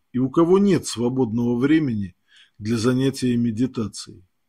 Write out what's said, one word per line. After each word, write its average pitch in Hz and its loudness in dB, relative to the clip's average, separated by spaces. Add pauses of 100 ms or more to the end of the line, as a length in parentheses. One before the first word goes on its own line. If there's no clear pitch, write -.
(120)
и 120 -4
у 131 0
кого 170 4
нет 196 2
свободного 120 -2
времени 131 0 (420)
для 110 -4
занятия 127 0
медитацией. 113 -4 (240)